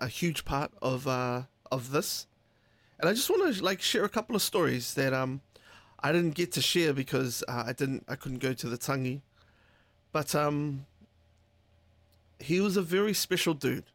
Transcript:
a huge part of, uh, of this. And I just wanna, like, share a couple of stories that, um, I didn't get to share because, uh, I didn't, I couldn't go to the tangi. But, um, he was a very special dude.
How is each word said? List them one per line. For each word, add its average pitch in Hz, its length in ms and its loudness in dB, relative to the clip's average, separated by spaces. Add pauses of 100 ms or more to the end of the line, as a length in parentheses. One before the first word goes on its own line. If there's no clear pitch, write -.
a 127 60 -4
huge 160 360 -2
part 143 280 -2 (100)
of, 127 260 -2
uh, 127 360 0 (280)
of 127 200 -4
this. - 340 -2 (760)
And - 80 2
I 196 60 4
just 247 160 0
wanna, 370 220 4 (100)
like, 185 180 0
share - 240 2
a 208 60 2
couple 220 260 -2
of 190 60 2
stories 127 540 0
that, 135 180 2
um, 131 280 -2 (640)
I 143 60 2
didn't 170 220 4
get 170 200 -2
to 135 80 0
share 160 300 4
because, 131 560 0
uh, 120 200 -4
I 123 60 -2
didn't, 135 360 -2
I 127 60 -6
couldn't 131 240 -8
go 131 140 0
to 120 140 -6
the 120 100 -4
tangi. 135 440 -2 (920)
But, 151 220 -2
um, 147 540 0 (1500)
he 160 200 2
was 196 160 4
a 202 60 2
very 190 320 2
special 180 400 0
dude. 135 420 -2